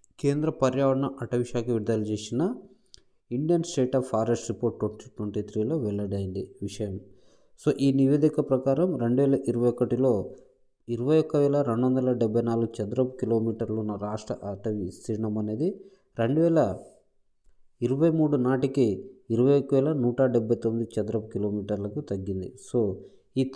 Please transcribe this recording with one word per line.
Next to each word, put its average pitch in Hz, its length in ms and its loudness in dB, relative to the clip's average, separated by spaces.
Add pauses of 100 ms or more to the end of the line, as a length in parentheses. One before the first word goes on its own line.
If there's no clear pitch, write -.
(200)
కేంద్ర 147 300 0
పర్యావరణ 135 600 2 (120)
అటవీ 120 220 -2
శాఖ 120 260 -4
విడుదల 110 320 0
చేసిన 113 540 -2 (800)
Indian 160 280 2
State 131 300 -2
of 131 120 2
Forest 113 480 2
Report 113 280 -2
twenty - 300 -4 (120)
twenty-three 107 580 -2
వెల్లడైంది 101 840 -4
విషయం. 101 380 -6 (680)
So 151 120 2
ఈ 135 160 2
నివేదిక 147 560 2
ప్రకారం 135 480 2
రెండు 120 240 2
వేల 139 260 4
ఇరవై 120 220 2
ఒకటిలో 120 640 0 (580)
ఇరవై 123 300 2
ఒక్క 151 180 0
వేల 143 240 4
రెండు 120 240 0
వందల 127 280 2
డెబ్బై 113 280 2
నాలుగు 113 400 0
చదరపు 127 380 -2
కిలోమీటర్లు 113 560 0
ఉన్న 107 200 -4
రాష్ట్ర 104 480 -6
అటవీ 101 400 -4
విస్తీర్ణం 107 540 -4
అనేది 110 440 -4 (380)
రెండు 127 220 2
వేల 156 360 2 (1040)
ఇరవై 135 280 2
మూడు 156 280 2
నాటికి 127 720 0 (200)
ఇరవై 127 300 4
ఒక్క - 140 -2
వేల 139 200 2
నూట 120 280 0
డెబ్బై 117 340 2
తొమ్మిది 113 460 -2
చదరపు 107 260 -4
కిలోమీటర్లకు 104 720 -4
తగ్గింది. 95 520 -6 (180)
So 104 240 0 (420)
ఈ 131 60 2 (120)